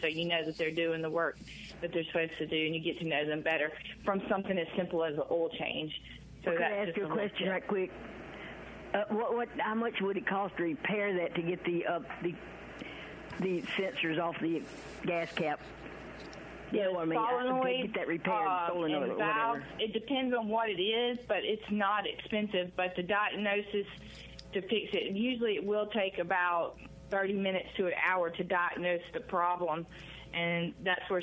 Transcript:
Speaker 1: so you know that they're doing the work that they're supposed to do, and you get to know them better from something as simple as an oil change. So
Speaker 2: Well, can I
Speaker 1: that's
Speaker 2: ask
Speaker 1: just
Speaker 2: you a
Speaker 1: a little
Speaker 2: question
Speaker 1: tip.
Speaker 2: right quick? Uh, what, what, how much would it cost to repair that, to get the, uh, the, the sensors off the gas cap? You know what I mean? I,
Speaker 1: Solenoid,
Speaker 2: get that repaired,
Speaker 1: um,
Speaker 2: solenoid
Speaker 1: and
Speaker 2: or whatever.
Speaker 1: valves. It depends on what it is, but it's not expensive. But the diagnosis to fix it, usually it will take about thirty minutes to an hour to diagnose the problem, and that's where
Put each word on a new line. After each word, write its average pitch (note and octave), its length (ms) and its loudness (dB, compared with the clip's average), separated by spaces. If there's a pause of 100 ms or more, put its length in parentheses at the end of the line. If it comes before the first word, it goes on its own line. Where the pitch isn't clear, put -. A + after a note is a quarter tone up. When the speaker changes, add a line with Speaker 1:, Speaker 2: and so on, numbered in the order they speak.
Speaker 1:
so E3 40 2
you D#3+ 200 0
know E3+ 180 2
that D#3 140 -4
they're D#3+ 120 0
doing E3 300 2
the D#3+ 80 -2
work D#3+ 300 0 (420)
that E3+ 140 -2
they're E3 100 2
supposed E3 340 0
to D#3 80 -2
do, D#3+ 200 2
and D#3+ 80 0
you E3 80 -2
get E3 160 -2
to E3+ 80 -2
know D3+ 200 2
them D3+ 140 0
better D#3 320 2 (320)
from G3 240 4
something G3 300 2
as E3 80 2 (100)
simple F3+ 260 2
as D#3+ 120 2
an D#3 160 0
oil E3 180 4 (100)
change. D#3 400 -4 (460)
So F#3 60 0
Speaker 2:
Well, E3+ 80 4
can E3+ 80 4
I - 20 2
Speaker 1:
that's G3+ 120 2
Speaker 2:
ask G#3 80 0
Speaker 1:
just E3 100 -4
Speaker 2:
you G3+ 60 2
a - 20 0
Speaker 1:
a - 20 -2
little - 80 0 (120)
Speaker 2:
question F#3 180 -2
Speaker 1:
tip. F#3+ 80 4
Speaker 2:
right F3+ 120 -2
quick? F#3+ 240 2 (1000)
Uh, G#3 160 2
what, A3 260 0
what, A#3+ 140 0 (100)
how G#3+ 160 0
much A3+ 280 0
would G3 160 2
it - 80 -4
cost G3+ 320 0
to E3+ 60 0
repair G3 500 0
that, E3+ 220 0
to E3+ 60 2
get F3 220 -2
the, F3 220 0
uh, E3 140 0 (220)
the, E3+ 120 0 (1080)
the F3+ 220 2 (160)
sensors E3 440 0
off E3 180 -2
the E3 220 2 (440)
gas E3+ 260 0
cap? D3+ 280 0 (1120)
You G#3 120 2
know F#3+ 100 2
what F3 100 -2
I - 40 0
mean? - 120 4
I, A3+ 120 4
Speaker 1:
Solenoid, B3+ 520 2
Speaker 2:
get A3 120 -2
that F3+ 140 0
repaired, F#3+ 380 2
Speaker 1:
um, F3+ 220 4
Speaker 2:
solenoid E3+ 240 2
Speaker 1:
and D3 200 2
Speaker 2:
or - 20 -2
whatever. G#3 180 2
Speaker 1:
valves. A3+ 300 2 (160)
It G#3+ 160 0
depends B3+ 440 2
on A3+ 100 0
what A3+ 200 2
it F3+ 140 0
is, A#3 440 2
but G3+ 180 4
it's G#3 260 -2
not G#3 360 4
expensive. G3 720 0
But F#3 180 2
the F3+ 80 0
diagnosis G3+ 840 2 (680)
to F#3+ 80 2
fix G#3 320 0
it, E3 200 0
usually A#3 420 2
it - 80 -2
will G#3 240 2
take G3 300 0
about F3 580 2 (340)
thirty G3 240 2
minutes F#3+ 420 0
to F#3+ 100 2
an E3+ 60 2 (100)
hour F3 280 4
to F3 140 -2
diagnose F3 580 2 (100)
the E3 80 -4
problem, F3 640 2 (460)
and E3+ 400 0 (100)
that's F3+ 260 0
where F#3 140 2